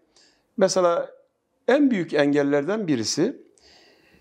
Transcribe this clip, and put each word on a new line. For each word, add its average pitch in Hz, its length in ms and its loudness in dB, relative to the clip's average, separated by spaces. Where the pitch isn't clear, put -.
mesela 185 540 0
en 277 240 4
büyük 180 220 -4
engellerden 143 760 0
birisi, 143 540 -2